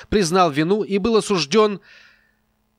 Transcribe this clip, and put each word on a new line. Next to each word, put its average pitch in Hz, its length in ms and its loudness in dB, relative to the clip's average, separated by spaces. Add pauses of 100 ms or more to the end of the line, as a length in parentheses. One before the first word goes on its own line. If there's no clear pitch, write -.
признал 180 420 2
вину 170 320 -2
и 190 160 -2
был 220 180 0
осужден 196 640 0 (1000)